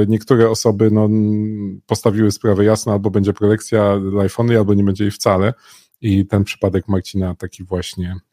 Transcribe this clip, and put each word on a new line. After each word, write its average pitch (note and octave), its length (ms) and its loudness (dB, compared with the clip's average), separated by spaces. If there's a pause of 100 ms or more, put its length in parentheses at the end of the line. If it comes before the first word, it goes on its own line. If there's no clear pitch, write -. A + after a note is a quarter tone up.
niektóre A2+ 420 2
osoby, A2 420 0
no, G#2+ 140 2
n-, G#2+ 800 -2
postawiły G#2+ 460 0
sprawę G2+ 340 2
jasno, G#2+ 280 0
albo G2+ 180 -2
będzie G2 220 0
prelekcja G#2 640 0
live G2 440 -2
only, A#2 180 2
albo G#2 160 2
nie G2+ 100 2
będzie G2 200 -2
jej G2+ 80 -2
wcale. G2+ 420 0 (480)
I G2 240 0
ten G2+ 180 0
przypadek F#2+ 440 -4
Marcina F#2+ 480 -4
taki - 280 -16
właśnie F#2 520 -8 (180)